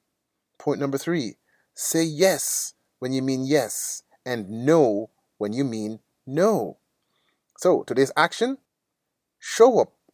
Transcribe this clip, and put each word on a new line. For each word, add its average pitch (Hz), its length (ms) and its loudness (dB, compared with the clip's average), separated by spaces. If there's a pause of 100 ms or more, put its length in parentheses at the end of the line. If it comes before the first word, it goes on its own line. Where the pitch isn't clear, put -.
(580)
Point - 220 -2
number 135 180 -4
three, 147 400 -4 (380)
say - 280 -2
yes 160 720 0 (240)
when 127 160 -6
you 131 80 -2
mean 131 240 -2
yes 135 560 -2 (240)
and 113 400 -6
no 120 460 4 (260)
when 104 160 -4
you 135 100 -2
mean 110 360 -6 (260)
no. 147 540 -2 (800)
So 165 240 2
today's 131 340 0
action, 226 400 0 (800)
show - 420 4
up 110 140 0 (200)